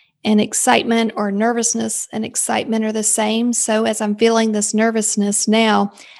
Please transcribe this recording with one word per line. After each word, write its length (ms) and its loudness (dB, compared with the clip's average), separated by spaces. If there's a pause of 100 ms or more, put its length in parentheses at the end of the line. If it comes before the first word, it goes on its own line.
(260)
and 140 4
excitement 760 0
or 140 -2
nervousness 800 -2
and 140 -6
excitement 580 -2
are 100 -2
the 100 -4
same. 500 0
So 320 0
as 160 -2
I'm 160 0
feeling 360 2
this 200 -2
nervousness 720 0
now, 460 2 (280)